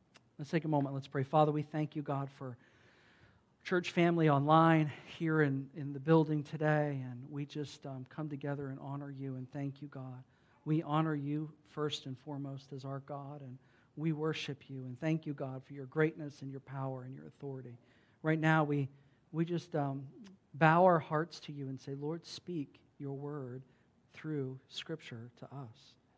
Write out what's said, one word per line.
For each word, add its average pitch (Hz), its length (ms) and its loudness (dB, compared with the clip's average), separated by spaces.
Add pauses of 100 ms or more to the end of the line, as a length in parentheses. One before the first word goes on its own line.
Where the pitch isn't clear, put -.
(380)
Let's 147 140 -12
take 160 140 0
a - 20 -6
moment. 143 280 0
Let's 135 120 -8
pray. 139 160 -2
Father, 151 300 4
we 151 80 0
thank 151 340 -4
you, 156 60 -4
God, 139 280 -4
for 127 280 -12 (1040)
church 180 280 0
family 170 360 6
online 156 640 6 (260)
here 156 240 2
in, 135 360 0
in 143 160 -6
the 143 80 -8
building 156 420 6
today, 151 680 0
and 123 220 -10
we 147 140 -6
just, 143 400 -10
um, 131 240 -10
come 156 180 -8
together 143 400 -6
and 135 140 -8
honor 143 360 -8
you 135 180 -8
and 127 180 -10
thank 139 280 -8
you, 147 60 -10
God. 131 380 -14 (400)
We 156 180 2
honor 156 320 0
you 147 340 -4 (200)
first 151 360 -4
and 131 200 -10
foremost 139 480 -10
as 131 100 -12
our 135 220 -8
God, 143 340 -10
and 131 180 -14 (380)
we 160 160 -2
worship 151 580 -4
you 135 140 -10
and 127 160 -12
thank 160 260 0
you, 147 80 -4
God, 131 300 -8
for - 80 -20
your 139 140 -12
greatness 156 560 0
and 135 100 -8
your 135 80 -10
power 135 440 -6
and 127 120 -12
your 156 120 -16
authority. 131 500 -12 (460)
Right 156 160 4
now, 156 260 8
we, 143 240 2 (420)
we 165 140 0
just, 170 280 -4
um, 139 320 -2 (500)
bow 160 280 8
our 180 160 8
hearts 160 420 -4
to 151 120 -12
you 139 160 -8
and 131 100 -8
say, 139 160 -10
"Lord, 151 300 -6
speak - 560 -10 (180)
your 139 140 -8
word 135 480 -8 (500)
through 135 560 -6
Scripture 123 640 -12 (100)
to 135 60 -16
us." 127 480 -16 (240)